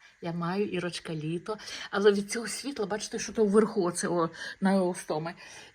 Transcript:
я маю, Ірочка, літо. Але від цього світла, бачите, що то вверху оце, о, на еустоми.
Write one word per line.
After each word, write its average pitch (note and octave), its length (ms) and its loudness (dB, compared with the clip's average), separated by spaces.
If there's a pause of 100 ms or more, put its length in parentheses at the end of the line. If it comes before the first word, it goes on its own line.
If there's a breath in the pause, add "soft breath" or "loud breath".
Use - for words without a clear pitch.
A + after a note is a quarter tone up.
(220 soft breath)
я E3+ 100 -6
маю, F3 360 -2
Ірочка, F3 460 -4
літо. E3 440 -4 (320 loud breath)
Але G3+ 220 6
від G3+ 200 0
цього A#3 160 -4
світла, B3 380 -4
бачите, G#3+ 320 -4
що G#3+ 140 -8
то A3+ 120 4
вверху G#3 380 6
оце, F3 260 0
о, E3 220 2 (300 loud breath)
на F#3+ 140 6
еустоми. F3+ 600 0 (400 loud breath)